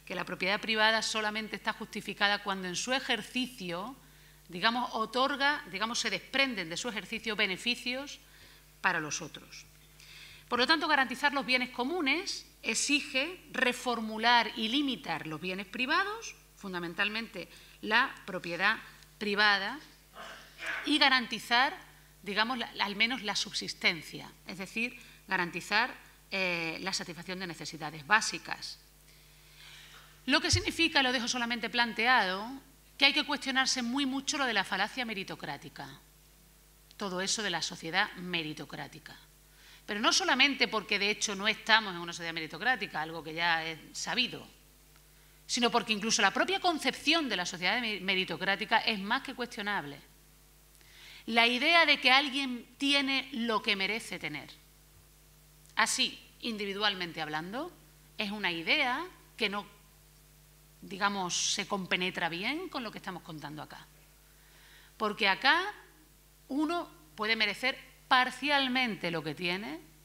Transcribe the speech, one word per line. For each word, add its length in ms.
que 100
la 120
propiedad 340
privada 400
solamente 560
está 160
justificada 720
cuando 260
en 80
su 160
ejercicio, 1040
digamos, 420
otorga, 800
digamos, 280
se 120
desprenden 580
de 80
su 140
ejercicio 460
beneficios 840
para 180
los 220
otros. 420
Por 120
lo 80
tanto, 220
garantizar 440
los 140
bienes 240
comunes 760
exige 800
reformular 1040
y 140
limitar 580
los 140
bienes 260
privados, 680
fundamentalmente 920
la 340
propiedad 520
privada, 640
y 120
garantizar, 800
digamos, 360
la, 120
al 100
menos 280
la 120
subsistencia, 960
es 120
decir, 380
garantizar, 640
eh, 520
la 100
satisfacción 480
de 60
necesidades 600
básicas. 720
Lo 140
que 100
significa, 520
lo 100
dejo 140
solamente 420
planteado, 800
que 100
hay 60
que 140
cuestionarse 560
muy 240
mucho 320
lo 60
de 80
la 120
falacia 400
meritocrática, 840
todo 260
eso 200
de 80
la 120
sociedad 540
meritocrática. 1000
Pero 140
no 140
solamente 560
porque, 320
de 100
hecho, 240
no 140
estamos 440
en 80
una 120
sociedad 200
meritocrática, 720
algo 220
que 100
ya 300
es 160
sabido, 540
sino 280
porque 200
incluso 300
la 80
propia 300
concepción 680
de 80
la 80
sociedad 360
me-, 180
meritocrática 800
es 220
más 220
que 120
cuestionable. 640
La 220
idea 360
de 160
que 120
alguien 520
tiene 540
lo 280
que 140
merece 460
tener, 300
así, 420
individualmente 800
hablando, 560
es 120
una 220
idea 520
que 120
no, 180
digamos, 720
se 120
compenetra 640
bien 400
con 160
lo 80
que 60
estamos 260
contando 380
acá. 220
Porque 320
acá 460
uno 420
puede 180
merecer 560
parcialmente 1000
lo 120
que 120
tiene, 460